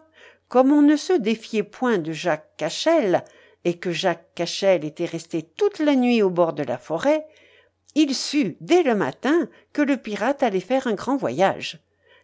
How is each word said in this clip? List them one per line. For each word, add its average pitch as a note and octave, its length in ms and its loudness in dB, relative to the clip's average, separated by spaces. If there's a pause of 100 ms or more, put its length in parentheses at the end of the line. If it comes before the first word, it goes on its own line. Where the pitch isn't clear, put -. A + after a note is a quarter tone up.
(480)
comme C4 240 4
on D4 100 6
ne D4 140 6
se E4 180 -2
défiait A3 500 -2
point A#3 340 -2
de D#3+ 140 -4
Jacques D3+ 460 -4
Cachel, F#3+ 640 0 (400)
et F3 140 -2
que F3+ 140 -6
Jacques E3+ 440 -4
Cachel F3 480 0
était D#3 220 -8
resté E3 380 -8
toute - 360 -4
la D4 160 2
nuit B3 260 2
au G3 80 2
bord E3 240 0
de D3 100 -4
la B2 140 -6
forêt, C#4+ 500 -2 (680)
il C4+ 200 2
sut, C4+ 460 -2
dès E4 220 4
le B3 120 2
matin, A#3+ 540 -2 (240)
que C#4+ 80 -2
le C#4 160 0
pirate A3 460 -4
allait G3 160 0
faire B3+ 280 -2
un A3+ 80 0
grand C4+ 220 -4
voyage, E3+ 640 -2 (440)